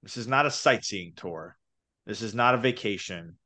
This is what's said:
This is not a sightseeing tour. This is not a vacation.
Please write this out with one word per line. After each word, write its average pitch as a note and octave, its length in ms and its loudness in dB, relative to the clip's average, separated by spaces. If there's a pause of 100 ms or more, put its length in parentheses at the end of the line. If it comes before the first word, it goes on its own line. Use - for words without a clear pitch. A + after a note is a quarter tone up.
This - 140 -14
is A#2 100 -8
not C3+ 200 4
a C#3+ 40 2
sightseeing G#2 640 0
tour. E2+ 400 -10 (500)
This G#2+ 160 -6
is G#2+ 120 -6
not B2 220 6
a - 20 2
vacation. G2 880 -4